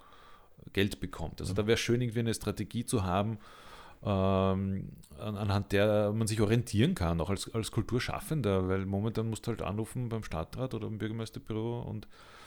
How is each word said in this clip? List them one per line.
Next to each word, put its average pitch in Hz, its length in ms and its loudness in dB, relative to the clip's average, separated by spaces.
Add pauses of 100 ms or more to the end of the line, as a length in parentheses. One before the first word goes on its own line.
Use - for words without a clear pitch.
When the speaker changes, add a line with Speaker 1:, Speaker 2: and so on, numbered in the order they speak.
(720)
Speaker 1:
Geld 98 280 2
bekommt. - 400 -6
Also - 120 -4
Speaker 2:
Mhm. 95 40 -2
Speaker 1:
da 107 100 2
wäre 110 120 4
schön, 120 220 2
irgendwie 120 200 -2
eine 113 140 0
Strategie 107 500 -4
zu 107 200 2
haben, 101 340 2 (640)
ähm, 95 840 2 (300)
an-, 107 180 -6
anhand 101 360 0
der 104 400 6
man 110 140 2
sich 110 140 0
orientieren 117 540 4
kann, 85 260 2
auch 78 100 0
als, - 240 -4
als - 160 -2
Kulturschaffender, 101 1000 0
weil 95 180 0
momentan 107 440 0
musst - 160 -8
du 120 60 0
halt 104 100 -6
anrufen 113 460 -4
beim 110 160 -4
Stadtrat 120 500 -4
oder 104 140 -4
im 107 100 -6
Bürgermeisterbüro 113 840 -4
und, 107 260 -8 (380)